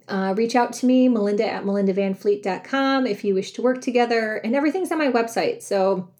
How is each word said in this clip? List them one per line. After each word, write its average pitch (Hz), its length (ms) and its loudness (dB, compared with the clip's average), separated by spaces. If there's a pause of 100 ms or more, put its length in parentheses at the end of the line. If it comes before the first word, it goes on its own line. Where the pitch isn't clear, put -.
Uh, 190 280 -2
reach 226 200 0
out 240 180 2
to - 140 -2
me, 254 200 6
Melinda 208 380 2
at 196 200 -4
melindavanfleet 196 760 0
dot 185 220 -4
com, 269 420 0
if 202 180 -4
you 202 120 0
wish 190 160 -4
to - 100 -10
work 254 180 0
together. 233 580 0
And 226 180 -2
everything's 311 360 0
on 330 60 -2
my 294 140 2
website. 226 500 0
So 190 480 0 (100)